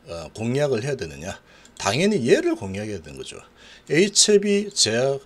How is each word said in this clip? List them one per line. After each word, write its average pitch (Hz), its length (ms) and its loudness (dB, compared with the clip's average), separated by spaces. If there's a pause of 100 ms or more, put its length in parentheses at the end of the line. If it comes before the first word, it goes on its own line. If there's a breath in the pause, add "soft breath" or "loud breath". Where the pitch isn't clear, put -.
어, 82 260 -12
공략을 123 500 0
해야 139 120 -4
되느냐? 85 440 -10 (380 loud breath)
당연히 139 520 0
얘를 320 260 4
공략해야 101 460 -8
되는 73 160 -16
거죠. - 200 -14 (520 loud breath)
에이치비, 196 840 4
제약, 131 520 0